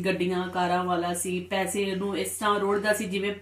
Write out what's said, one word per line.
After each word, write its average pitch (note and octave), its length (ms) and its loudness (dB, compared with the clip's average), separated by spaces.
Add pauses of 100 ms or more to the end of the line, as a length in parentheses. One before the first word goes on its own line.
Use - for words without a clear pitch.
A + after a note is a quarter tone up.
ਗੱਡੀਆਂ F3+ 440 0
ਕਾਰਾਂ F3+ 340 2
ਵਾਲਾ F3 300 0
ਸੀ, F3+ 260 -2
ਪੈਸੇ F#3+ 460 -2 (100)
ਨੂੰ F#3+ 220 -2
ਇਸ F#3+ 140 -2
ਤਰ੍ਹਾਂ G#3 280 0
ਰੋੜਦਾ G3+ 340 2
ਸੀ G#3 120 0
ਜਿਵੇਂ G3 360 -2